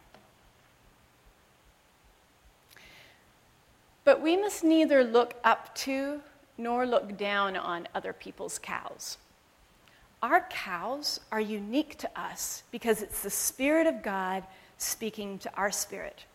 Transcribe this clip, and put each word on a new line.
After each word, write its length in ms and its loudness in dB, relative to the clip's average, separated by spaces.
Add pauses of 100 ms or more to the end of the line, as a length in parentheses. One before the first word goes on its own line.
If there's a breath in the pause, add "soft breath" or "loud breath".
(4000 soft breath)
But 160 8
we 160 4
must 280 0
neither 400 8
look 300 4 (100)
up 320 2
to 460 -4 (340)
nor 300 0
look 300 2
down 400 0
on 380 -4
other 180 -4
people's 460 -10
cows. 600 -10 (1040 soft breath)
Our 280 4
cows 680 -6 (140)
are 80 -2
unique 580 -4
to 180 -8
us 540 -8
because 320 0
it's 200 -8
the 80 -6
Spirit 580 2
of 160 -2
God 400 -4 (340 loud breath)
speaking 640 -6
to 140 -10
our 180 0
spirit. 640 -8